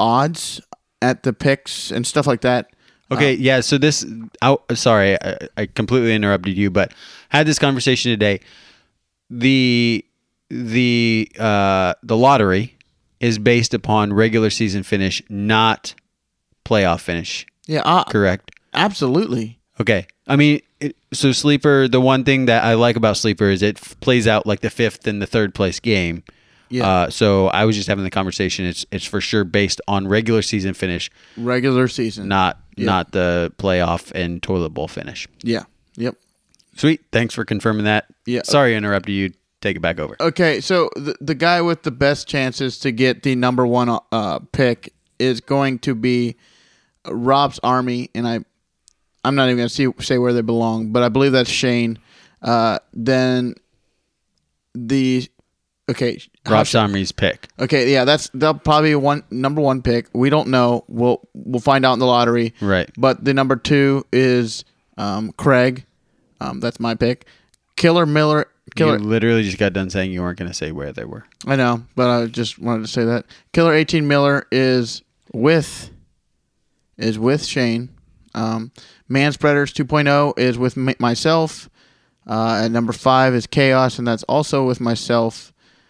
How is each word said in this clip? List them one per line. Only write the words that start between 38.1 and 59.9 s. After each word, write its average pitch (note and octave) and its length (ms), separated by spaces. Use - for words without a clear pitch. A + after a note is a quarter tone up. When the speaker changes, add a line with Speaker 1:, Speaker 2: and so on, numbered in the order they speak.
Speaker 1:
Yeah. A#2+ 180
Speaker 2:
Sorry C3+ 300
I A2 40
interrupted G#2 360
you. G2 180
Take G2 160
it E2 40
back E2 180
over. D2+ 200
Speaker 1:
Okay, D#3+ 420
so E3+ 340
the, C#3+ 260
the D3 140
guy E3+ 260
with E3+ 220
the D3+ 80
best C#3+ 360
chances C3 520
to C#3 120
get B2 320
the C3+ 120
number B2 320
one, A#2+ 300
uh, G#2 280
pick B2 420
is B2 220
going C#3 380
to C3+ 160
be A#2+ 400
Rob's C3+ 560
Army, B2 500
and A#2 140
I, A#2 120
I'm C3 120
not C#3 100
even B2 120
gonna A#2+ 120
see, C3+ 180
say C3 180
where B2 140
they A#2+ 80
belong, A2+ 500
but B2 100
I A#2+ 80
believe C3+ 220
that's B2+ 180
Shane. A#2+ 480
Uh, A#2 340
then B2+ 640
the, B2+ 520
okay, B2 300
how A2 100
Speaker 2:
Rob's G#2+ 140
Speaker 1:
should B2 120
Speaker 2:
Army's G2 300
pick. - 360
Speaker 1:
Okay, C3 340
yeah, C3 140
that's, D3 300
they'll D3+ 180
probably D3+ 420
one, C#3+ 360
number C3+ 300
one C3 200
pick. A#2 320